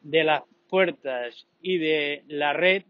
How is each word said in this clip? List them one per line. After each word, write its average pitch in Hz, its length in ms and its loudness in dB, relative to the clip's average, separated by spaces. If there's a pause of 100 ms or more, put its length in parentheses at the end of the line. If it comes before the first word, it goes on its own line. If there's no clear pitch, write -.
de 156 220 0
las 151 180 0 (260)
puertas 139 800 -2 (120)
y 185 180 -2
de 151 500 -2
la 147 240 -2
red 185 380 2